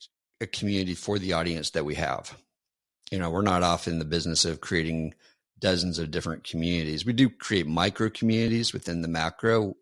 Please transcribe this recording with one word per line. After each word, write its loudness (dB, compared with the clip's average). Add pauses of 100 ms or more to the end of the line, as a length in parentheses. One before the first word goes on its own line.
(420)
a -4
community 0
for -2
the -2
audience 0
that 0
we -2
have. -4 (720)
You -4
know, 0
we're 0
not 4
off 2
in 0
the -2
business 0
of -2
creating -2 (460)
dozens 2
of -4
different -4
communities. -2
We 0
do 6
create 0
micro 2
communities 2
within -4
the -2
macro 2